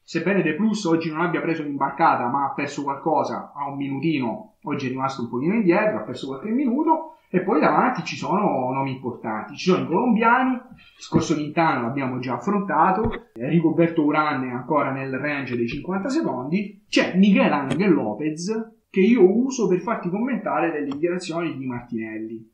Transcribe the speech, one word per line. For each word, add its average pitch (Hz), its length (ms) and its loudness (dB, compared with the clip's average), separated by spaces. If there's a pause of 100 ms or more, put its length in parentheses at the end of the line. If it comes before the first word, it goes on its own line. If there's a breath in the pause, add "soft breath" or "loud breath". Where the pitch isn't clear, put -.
sebbene 175 400 0
De 156 140 0
Plus 202 300 0
oggi 165 260 2
non 156 100 -4
abbia 160 200 0
preso 160 200 -2
l'imbarcata 139 640 0
ma 143 180 0
ha 139 80 -4
perso 143 300 -6
qualcosa, 135 720 -2
ha 143 140 -6
un 139 80 -8
minutino, 139 840 -2
oggi 131 240 -4
è - 20 -2
rimasto 131 320 -4
un 117 80 -6
pochino 131 240 0
indietro, 214 460 2
ha - 20 -6
perso 135 260 -8
qualche 135 220 -8
minuto, 285 680 0 (120)
e 180 120 2
poi 269 180 2
davanti 190 440 2
ci - 120 -10
sono 147 560 0
nomi 135 220 -2
importanti, 123 640 -8
ci - 140 -2
sono 147 140 2
i 123 40 -6
colombiani, 233 680 2
il - 440 -12
discorso - 380 0
Quintana 151 460 0
l'abbiamo 127 360 -4
già 127 160 -4
affrontato, 190 1000 0
Rigoberto 160 680 2
Urán 147 460 0
è - 20 -6
ancora 135 400 0
nel 135 240 -4
range 135 400 -4
dei 117 120 0
cinquanta 180 420 -4
secondi, 190 800 -2
c'è - 260 2
Miguel 185 360 6
Angel 147 420 2
Lopez 156 800 -2 (180)
che 190 100 0
io 220 240 8
uso 220 440 4
per 180 120 2
farti 202 300 -4
commentare 170 640 -2
delle 147 180 -4
dichiarazioni 165 680 -4
di 131 120 -8
Martinelli. 113 880 -8